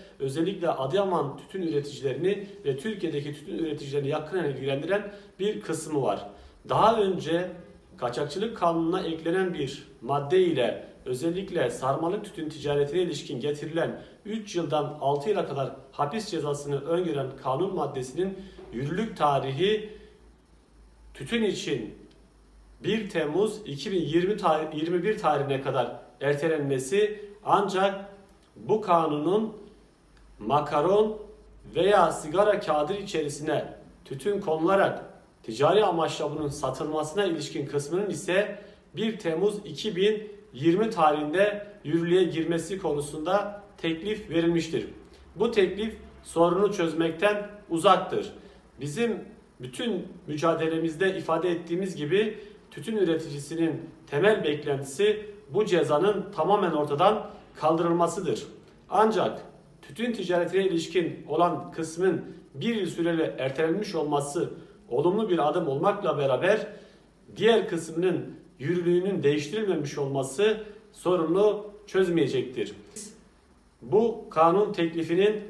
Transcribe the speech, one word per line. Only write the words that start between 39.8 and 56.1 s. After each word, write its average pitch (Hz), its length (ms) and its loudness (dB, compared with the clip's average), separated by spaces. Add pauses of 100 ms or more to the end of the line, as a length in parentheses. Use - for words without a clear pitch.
bin 208 340 2 (220)
yirmi 170 380 4
tarihinde 160 760 2 (180)
yürürlüğe 170 400 4
girmesi 165 540 -2
konusunda 156 840 -2 (160)
teklif 170 520 -4
verilmiştir. 165 560 0 (500)
Bu 220 140 2
teklif 208 460 0 (260)
sorunu 175 500 4
çözmekten 165 800 0 (200)
uzaktır. 165 640 4 (480)
Bizim 190 380 -2 (420)
bütün 185 480 -4 (180)
mücadelemizde 160 920 0
ifade 165 340 0
ettiğimiz 170 460 -2
gibi 185 420 0 (320)
tütün 220 260 -6
üreticisinin 156 840 -2 (260)
temel 185 380 2
beklentisi 147 840 0 (240)
bu 190 140 2
cezanın 170 640 2 (100)